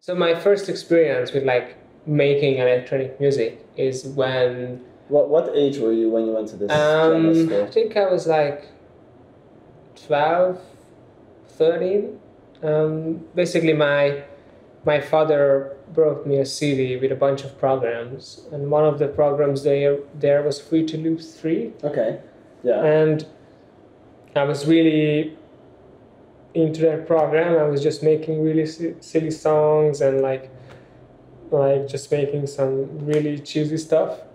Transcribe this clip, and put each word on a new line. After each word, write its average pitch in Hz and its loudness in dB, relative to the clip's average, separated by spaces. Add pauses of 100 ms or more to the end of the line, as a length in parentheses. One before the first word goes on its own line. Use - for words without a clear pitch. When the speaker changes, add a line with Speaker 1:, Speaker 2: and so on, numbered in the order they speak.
Speaker 1:
So 180 -6
my 170 2
first 196 2
experience 147 0
with, 139 0
like, 127 0 (320)
making 143 2
electronic 127 0
music 135 0 (100)
is 131 -4
when 127 -2 (280)
Speaker 2:
What, 143 2
what 165 2
age 143 2
were 113 0
you 113 2
when 113 0
you 113 -2
went 110 -4
to 107 -18
this 101 -6
piano 156 4
Speaker 1:
Um, 165 2 (120)
Speaker 2:
school? 165 0
Speaker 1:
I - -8
think 220 0
I 196 2
was, 175 0
like, 151 0 (1500)
twelve, 170 0 (960)
thirteen. 180 0 (420)
Um, 156 -2 (100)
basically, 170 0
my, 143 2 (640)
my 147 2
father 143 2 (160)
brought 156 0
me 139 0
a 135 0
C 143 -2
D 127 -2
with 135 0
a 131 -4 (100)
bunch 139 -2
of 127 -16
programs, 123 -4
and 143 -6
one 151 2
of 147 0
the 143 0
programs 143 0
there, 143 2 (160)
there 143 2
was 147 -4
Fruity 160 -2
Loops 160 -6
three. 208 -4 (100)
Speaker 2:
Okay, 135 -2 (420)
yeah. 120 0
Speaker 1:
And 156 2 (1080)
I 143 2
was 143 -4
really 156 2 (1160)
into 160 0
that 156 0
program. 160 2
I 151 2
was 143 -2
just 151 -2
making 156 0
really 156 0
si-, 165 -8
silly 160 -4
songs 151 2
and, 135 2
like, 135 -4 (1000)
like, 139 2
just - -8
making 143 -2
some 135 -2 (340)
really 151 -2
cheesy 151 -4
stuff. - -2 (140)